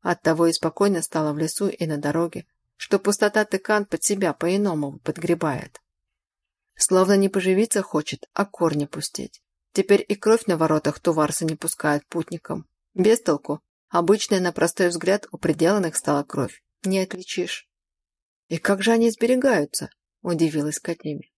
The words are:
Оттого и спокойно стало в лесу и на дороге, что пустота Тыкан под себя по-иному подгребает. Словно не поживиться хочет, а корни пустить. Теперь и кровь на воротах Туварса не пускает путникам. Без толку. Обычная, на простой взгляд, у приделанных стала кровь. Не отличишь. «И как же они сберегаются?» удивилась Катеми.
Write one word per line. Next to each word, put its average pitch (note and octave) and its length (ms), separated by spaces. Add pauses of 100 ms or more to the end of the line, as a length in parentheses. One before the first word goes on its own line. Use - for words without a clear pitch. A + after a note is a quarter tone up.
Оттого E3+ 460
и E3 60
спокойно F3 480
стало D3+ 320
в D3 40
лесу D#3 300
и - 200
на D3+ 100
дороге, E3 480 (300)
что - 240
пустота G#3 460
Тыкан G#3 400
под - 180
себя G3 300
по-иному E3+ 680
подгребает. D#3+ 840 (920)
Словно F#3 400
не G3 140
поживиться F#3+ 520
хочет, - 520
а G3+ 120
корни D3+ 400
пустить. - 560 (320)
Теперь G3+ 340
и G3+ 80
кровь A3 300
на F3 120
воротах D#3 420
Туварса D#3 460
не D#3+ 100
пускает D3 520
путникам. - 600 (260)
Без G#3 280
толку. D3+ 400 (280)
Обычная, F#3 500
на F3+ 120
простой F3 380
взгляд, F3 420
у - 60
приделанных E3 580
стала C#3+ 280
кровь. - 400 (200)
Не F#3+ 160
отличишь. F#3 680 (800)
«И E3 100
как G3 260
же A3+ 80
они A#3 180
сберегаются?» A#3 800 (320)
удивилась D#3 580
Катеми. D3+ 580